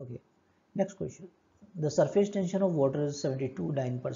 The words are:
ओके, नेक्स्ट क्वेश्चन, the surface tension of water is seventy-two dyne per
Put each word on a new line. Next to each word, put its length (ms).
ओके, 200
नेक्स्ट 240
क्वेश्चन, 300
the 100
surface 460
tension 320
of 120
water 280
is 140
seventy-two 520
dyne 260
per 140